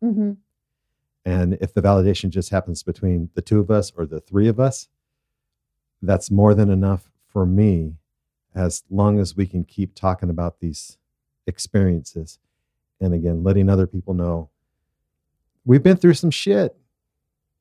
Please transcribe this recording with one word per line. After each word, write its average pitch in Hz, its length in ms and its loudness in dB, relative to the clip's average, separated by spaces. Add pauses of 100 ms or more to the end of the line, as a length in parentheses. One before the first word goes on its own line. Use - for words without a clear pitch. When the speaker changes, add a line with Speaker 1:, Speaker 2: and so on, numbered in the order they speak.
Speaker 1:
Mm-hmm. 208 280 -2 (920)
Speaker 2:
And 90 360 0
if 95 140 -6
the 101 80 0
validation 98 480 2
just 90 200 -6
happens 87 320 -4
between 87 520 -4
the - 80 -6
two 104 180 0
of 98 100 -4
us 104 260 0
or 85 100 -6
the 78 140 -12
three 101 280 0
of 113 120 0
us, 131 280 -2 (1120)
that's 92 280 -2
more 104 240 6
than 101 160 4
enough 95 400 -2 (160)
for 95 200 -2
me, 90 480 0 (600)
as 90 360 -4
long 101 280 2
as 87 180 -4
we 98 100 -2
can 87 180 -6
keep - 300 -8
talking 92 360 -2
about 85 300 -6
these - 380 -12 (480)
experiences. 87 920 -4 (640)
And 90 140 -2
again, 85 280 -4
letting 95 260 2
other 95 180 2
people 92 280 -8
know 85 360 -4 (1120)
we've 123 180 6
been 180 140 6
through 175 180 4
some 165 160 -2
shit 196 440 -2 (880)